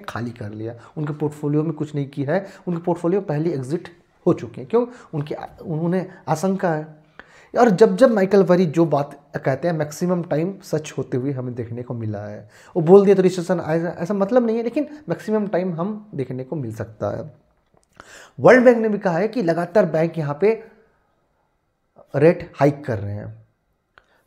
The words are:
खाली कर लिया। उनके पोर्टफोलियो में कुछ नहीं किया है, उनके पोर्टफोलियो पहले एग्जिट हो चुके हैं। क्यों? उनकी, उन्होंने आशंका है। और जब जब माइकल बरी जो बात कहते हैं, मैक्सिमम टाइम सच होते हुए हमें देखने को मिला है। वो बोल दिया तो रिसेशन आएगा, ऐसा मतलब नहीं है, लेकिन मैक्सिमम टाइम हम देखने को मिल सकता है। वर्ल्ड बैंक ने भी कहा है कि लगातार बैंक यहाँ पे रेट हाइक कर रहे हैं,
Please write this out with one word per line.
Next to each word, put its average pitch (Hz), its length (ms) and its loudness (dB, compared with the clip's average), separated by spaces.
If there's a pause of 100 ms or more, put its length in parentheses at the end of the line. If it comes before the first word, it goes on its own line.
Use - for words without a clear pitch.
खाली 117 220 -8
कर 107 180 -12
लिया। 110 240 -10 (240)
उनके 151 160 -4
पोर्टफोलियो 147 500 -2
में 160 100 -4
कुछ 160 220 -8
नहीं 139 140 -6
किया 143 240 -4
है, 196 120 0 (220)
उनके 170 140 -4
पोर्टफोलियो 175 400 -2
पहले 160 320 -2
एग्जिट 139 360 -6 (380)
हो 170 60 6
चुके - 280 -10
हैं। 135 80 -16
क्यों? 240 180 2 (260)
उनकी, 151 220 -6 (260)
उन्होंने 175 460 -2 (200)
आशंका 185 440 -2
है। 156 320 -8 (560)
और 233 100 8
जब 196 260 4
जब 247 160 6
माइकल 196 320 4
बरी 180 220 4
जो 165 200 2
बात 147 340 -2 (260)
कहते 135 220 -2
हैं, 175 80 -2
मैक्सिमम 170 480 -4
टाइम 165 300 -2 (100)
सच 151 340 -6
होते 131 200 -4
हुए 131 140 -4
हमें 127 240 -8
देखने 117 280 -10
को 127 100 -10
मिला 110 260 -6
है। 104 300 -14 (260)
वो 170 80 0
बोल 196 220 8
दिया 196 100 6
तो 185 60 4
रिसेशन 180 380 0
आएगा, 165 300 -4
ऐसा 170 240 -6
मतलब 208 320 0
नहीं 226 120 -2
है, 233 60 -4
लेकिन 285 240 -4 (220)
मैक्सिमम 214 380 -4
टाइम 185 260 -2
हम 196 420 -8
देखने 127 280 -8
को 147 120 -10
मिल 123 180 -8
सकता 110 440 -8
है। 147 160 -12 (1080)
वर्ल्ड 226 260 8
बैंक 240 120 8
ने 220 120 0
भी 208 80 0
कहा 185 200 0
है 196 100 0
कि 220 160 -4
लगातार 175 420 2
बैंक 165 320 0
यहाँ 147 240 -4
पे 220 220 2 (1500)
रेट 156 400 2
हाइक 151 300 2
कर 113 120 -4
रहे 101 160 -8
हैं, 110 320 -12 (800)